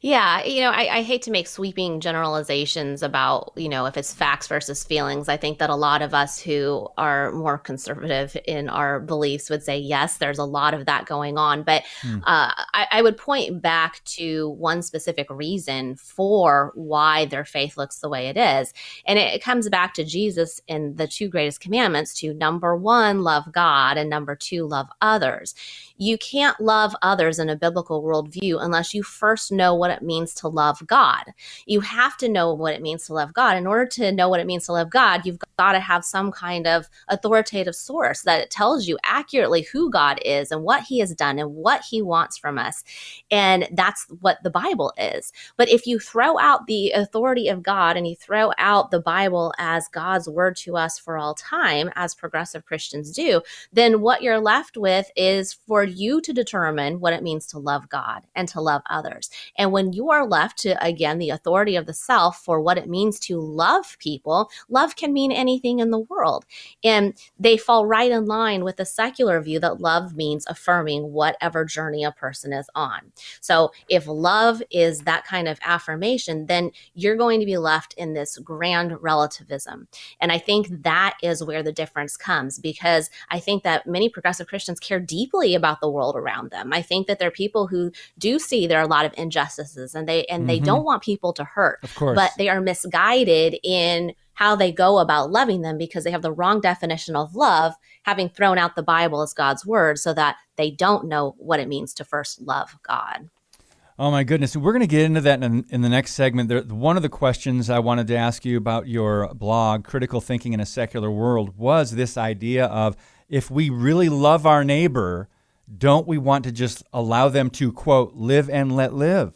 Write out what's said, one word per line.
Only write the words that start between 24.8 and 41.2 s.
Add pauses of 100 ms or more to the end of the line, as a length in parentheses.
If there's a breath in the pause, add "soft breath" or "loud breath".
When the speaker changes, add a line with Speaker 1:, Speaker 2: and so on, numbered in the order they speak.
Speaker 1:
others. (420 loud breath)
You
can't
love
others
in
a
biblical
worldview
unless
you
first
know
what
it
means
to
love
God. (420 loud breath)
You
have
to
know
what
it
means
to
love
God.
In
order
to
know
what
it
means
to
love
God,
you've (180)
gotta
have
some
kind
of (180 soft breath)
authoritative
source
that
tells
you
accurately
who
God
is
and
what
he
has
done